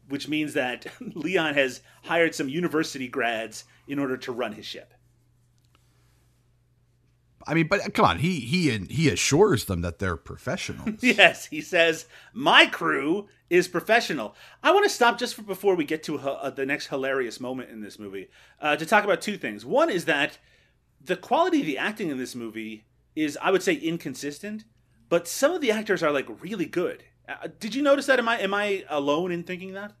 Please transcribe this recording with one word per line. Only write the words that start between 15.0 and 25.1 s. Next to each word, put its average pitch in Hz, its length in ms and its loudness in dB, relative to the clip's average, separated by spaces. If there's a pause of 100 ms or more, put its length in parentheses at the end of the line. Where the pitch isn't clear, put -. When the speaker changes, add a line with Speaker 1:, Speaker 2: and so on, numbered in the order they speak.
Speaker 1:
just 240 160 -6
for, 214 80 -16
before 196 340 2
we 156 80 0
get 156 200 -4
to, 151 140 -4
uh, 139 320 -4
the 135 160 -4
next 143 220 -4
hilarious 131 500 -2
moment 127 320 -10
in 110 120 -14
this 101 180 -16
movie, 98 280 -12 (320)
uh, 147 160 2
to 160 100 -6
talk 208 180 6
about 185 160 0
two 202 160 -6
things. 107 280 -8
One 277 260 2
is 180 160 -2
that 147 320 0 (640)
the 180 160 -4
quality 330 440 2
of 175 60 -4
the 135 120 -4
acting 170 320 -4
in 131 80 -4
this 123 160 -8
movie 110 500 -10 (300)
is, 151 260 -4
I 185 120 2
would 185 100 2
say, 180 120 2
inconsistent, 165 880 -6 (440)
but 170 200 0